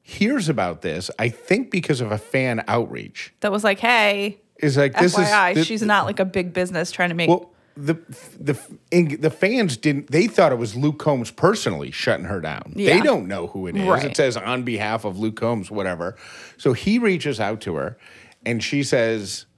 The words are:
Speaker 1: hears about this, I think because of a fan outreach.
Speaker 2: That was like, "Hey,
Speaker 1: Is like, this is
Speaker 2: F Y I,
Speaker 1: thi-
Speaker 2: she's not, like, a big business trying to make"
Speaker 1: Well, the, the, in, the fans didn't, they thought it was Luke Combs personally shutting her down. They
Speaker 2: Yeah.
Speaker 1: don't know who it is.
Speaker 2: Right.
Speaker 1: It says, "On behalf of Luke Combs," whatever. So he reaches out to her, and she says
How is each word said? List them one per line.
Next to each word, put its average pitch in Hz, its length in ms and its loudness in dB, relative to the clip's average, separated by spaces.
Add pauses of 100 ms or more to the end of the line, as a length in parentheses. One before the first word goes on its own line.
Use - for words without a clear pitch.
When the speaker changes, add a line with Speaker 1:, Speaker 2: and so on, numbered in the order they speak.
Speaker 1:
hears 214 480 0
about 92 320 -2
this, 87 280 -6 (100)
I 120 100 0
think 214 420 -2
because 151 300 -2
of 107 100 -4
a 107 60 -2
fan 127 500 -2
outreach. - 760 -4
Speaker 2:
That 208 100 0
was 202 120 -2
like, 202 160 2
"Hey, 208 600 2 (180)
Speaker 1:
Is 143 200 2
like, 139 200 4
this 180 160 6
is 208 60 2
Speaker 2:
F 185 120 4
Y 196 180 6
I, 180 60 0
Speaker 1:
thi- 160 80 4
Speaker 2:
she's 220 180 -2
not, 208 240 2
like, 208 140 -4
a 190 60 4
big 180 280 -4
business 180 380 -2
trying 180 180 0
to 165 60 -4
make" 170 140 2
Speaker 1:
Well, 180 220 2 (240)
the, 147 200 -2 (440)
the, 139 180 -2 (340)
in, 160 280 4
the 151 100 2
fans 196 480 0
didn't, 143 340 0
they 180 160 4
thought 175 260 6
it 120 40 0
was 113 180 -4
Luke 147 240 0
Combs 131 320 0
personally 104 600 0
shutting 90 340 -2
her 92 140 -4
down. 78 360 -8
They 202 80 -4 (140)
Speaker 2:
Yeah. 220 60 4
Speaker 1:
don't 160 240 2
know 95 200 -6
who 92 200 -8
it 85 80 -8
is. 196 120 0
Speaker 2:
Right. 151 180 4
Speaker 1:
It 131 100 -6
says, 127 220 2
"On 120 260 -4
behalf 110 420 -4
of 95 140 -4
Luke 110 160 -2
Combs," 113 340 -4
whatever. 92 460 -4 (420)
So 135 160 2
he 208 260 0
reaches 165 400 0
out 107 220 -4
to 87 140 -6
her, 73 220 -6 (480)
and 117 180 -2
she 143 200 -2
says 113 640 -2 (120)